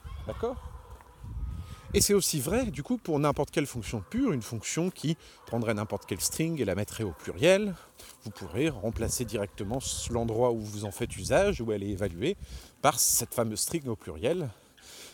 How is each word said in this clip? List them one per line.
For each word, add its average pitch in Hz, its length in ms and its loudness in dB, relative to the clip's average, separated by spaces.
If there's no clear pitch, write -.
D'accord ? - 440 -4
Et 202 40 6
c'est 202 140 6
aussi 170 260 4
vrai, 190 260 2
du 147 160 -4
coup, 247 160 0
pour 151 220 2
n'importe 147 320 2
quelle 147 160 2
fonction 110 420 -4
pure, 247 220 2
une 127 100 0
fonction 156 480 -2
qui 160 260 0
prendrait 117 280 0
n'importe 104 340 -2
quel 95 120 -2
string 160 400 0
et 117 40 2
la 98 100 2
mettrait 107 300 -2
au 92 80 -2
pluriel. 180 640 4
Vous 107 80 -8
pourrez 101 360 0
remplacer 110 560 -2
directement 107 540 -2
s-, - 320 -4
l'endroit 117 400 2
où 117 80 0
vous 104 260 -6
en 101 60 -4
faites 113 260 -4
usage, 165 440 4
où 113 100 0
elle 104 140 0
est 101 60 0
évaluée, 101 460 0
par 147 160 6
cette - 340 2
fameuse 113 280 0
string 160 260 -2
au 117 80 -2
pluriel. 113 560 -2